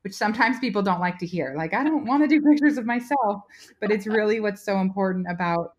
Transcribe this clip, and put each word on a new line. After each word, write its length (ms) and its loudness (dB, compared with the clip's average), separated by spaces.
which 120 -10
sometimes 460 0
people 220 -2
don't 200 0
like 160 -2
to 80 -8
hear. 320 -4
Like, 160 -4
"I 100 0
don't 220 0
wanna 220 2
do 140 4
pictures 360 4
of 80 -4
myself," 580 -2
but 100 0
it's 160 -2
really 320 2
what's 240 -4
so 160 0
important 500 0
about, 500 -2